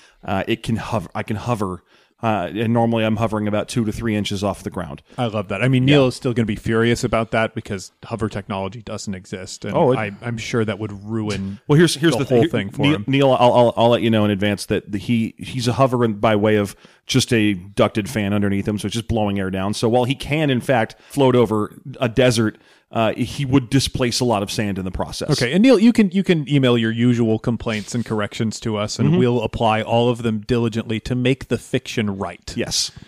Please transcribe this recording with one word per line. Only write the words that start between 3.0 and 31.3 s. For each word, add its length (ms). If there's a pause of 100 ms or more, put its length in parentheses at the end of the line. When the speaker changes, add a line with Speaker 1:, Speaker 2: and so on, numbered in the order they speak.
Speaker 1:
I'm 140
hovering 300
about 200
two 180
to 60
three 240
inches 280
off 200
the 60
ground. 320 (160)
Speaker 2:
I 80
love 240
that. 120
I 60
mean, 180
Neil 180
Speaker 1:
Yeah. 40
Speaker 2:
is 80
still 180
gonna 120
be 100
furious 480
about 280
that 220
because 380 (140)
hover 240
technology 520
doesn't 320
exist. 520
And 100
Speaker 1:
Oh, 160
it 60
Speaker 2:
I, 140 (100)
I'm 160
sure 260
that 160
would 120 (120)
ruin 640
Speaker 1:
Well, 100
here's, 180
here's 200
Speaker 2:
the 80
Speaker 1:
the 20 (100)
Speaker 2:
whole 80
Speaker 1:
thing. 60
Speaker 2:
thing 220
for 120
Speaker 1:
Neil, 120
Speaker 2:
him. 120
Speaker 1:
Neil, 240
I'll, 220
I'll, 220
I'll 140
let 120
you 80
know 160
in 60
advance 360
that 240
the, 60
he, 400
he's 300
a 60
hover 320
in, 100
by 200
way 200
of 200 (300)
just 280
a 200
ducted 560
fan 240
underneath 340
him, 120
so 80
it's 80
just 120
blowing 320
air 120
down. 220
So 160
while 160
he 100
can, 340
in 120
fact, 340 (140)
float 260
over 380 (260)
a 100
desert, 480 (340)
uh, 240
he 300
would 240
displace 520
a 40
lot 160
of 80
sand 300
in 60
the 60
process. 400
Speaker 2:
Okay, 200
and 100
Neil, 160
you 140
can, 200
you 120
can 260
email 280
your 140
usual 480
complaints 540
and 120
corrections 560
to 160
us, 200
and 120
Speaker 1:
Mm-hmm. 80
Speaker 2:
we'll 260
apply 380
all 280
of 140
them 180
diligently 600
to 120
make 360